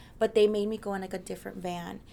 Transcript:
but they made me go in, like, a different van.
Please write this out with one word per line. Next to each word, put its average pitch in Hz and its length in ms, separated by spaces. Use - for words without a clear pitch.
but 220 160
they 208 120
made 208 220
me 220 100
go 202 160
in, 190 60
like, 190 140
a 185 40
different 185 400
van. 180 420